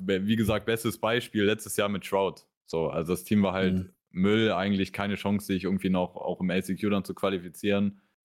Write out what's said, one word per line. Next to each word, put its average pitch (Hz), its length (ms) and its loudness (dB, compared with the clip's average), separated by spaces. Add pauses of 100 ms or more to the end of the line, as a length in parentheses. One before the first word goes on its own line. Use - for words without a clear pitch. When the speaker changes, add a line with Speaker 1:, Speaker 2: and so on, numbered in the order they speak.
Speaker 1:
Be-, 95 260 0
wie 113 80 4
gesagt, 107 320 0
bestes 113 320 0
Beispiel 110 460 0
letztes 107 320 0
Jahr 104 120 2
mit 98 160 -4
Shroud. 98 420 0 (180)
So, 80 240 -2
also 85 240 -2
das 90 100 -2
Team 104 220 2
war 92 80 2
halt 95 240 2
Speaker 2:
Mhm. 92 140 -4 (200)
Speaker 1:
Müll, 107 400 2
eigentlich 95 420 0
keine 101 220 -4
Chance, 101 320 -2
sich 95 180 0
irgendwie 95 260 0
noch 90 260 0
auch - 240 -6
im 92 100 0
L 92 140 0
C 98 100 -4
Q 104 140 -2
dann 101 160 0
zu 92 100 -8
qualifizieren. 101 840 -2 (240)